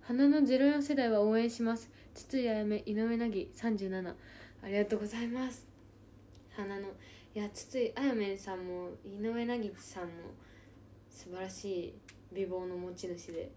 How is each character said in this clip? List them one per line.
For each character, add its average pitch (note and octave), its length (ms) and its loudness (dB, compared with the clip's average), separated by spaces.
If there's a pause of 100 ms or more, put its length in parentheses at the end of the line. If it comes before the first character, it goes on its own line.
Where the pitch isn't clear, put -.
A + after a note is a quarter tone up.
花 C4 280 6
の D4 160 8
ゼ B3+ 140 6
ロ C4+ 80 8
四 D4 140 6
世 C#4+ 140 2
代 A#3+ 160 4
は G#3 100 6
応 G#3+ 160 6
援 A#3 120 4
し A#3 120 -4
ま A3+ 140 2
す。 - 140 -10 (240)
筒 - 260 -4
井 A#3+ 100 2
あ A3 100 2
や G#3 60 0
め、 G#3 200 0
井 G#3+ 80 -2
上 A3+ 240 2
凪、 A3 360 -2
三 A3+ 220 0
十 F#3+ 140 -2
七。 F#3 260 -4 (460)
あ G3 60 -10
り G3 60 -2
が G#3 120 4
と G#3 120 0
う - 20 -2
ご G#3 80 -4
ざ A3+ 140 -4
い A#3 60 -2
ま B3+ 220 -4
す。 - 160 -14 (880)
花 G3+ 300 -8
の、 G3 80 -8 (440)
い G#3+ 60 -6
や、 G#3 120 -4
筒 - 280 -8
井 A3+ 160 0
あ C4+ 80 -2
や C4+ 100 4
め G3 240 -2
さ F#3+ 180 -8
ん F3+ 120 -8
も、 F3+ 240 -6 (140)
井 G3+ 200 -8
上 A#3 200 -2
凪 A#3 320 -2
さ - 260 -10
ん F3 40 -8
も、 E3+ 40 -10 (960)
素 - 220 -18
晴 F#3 100 -8
ら F#3+ 80 -6
し F#3+ 360 -6
い - 80 -10 (400)
美 F#3+ 120 -2
貌 F3+ 200 -4
の F3+ 100 -6
持 F3+ 160 -8
ち F3+ 160 -8
主 F3 240 -8
で。 E3 260 -8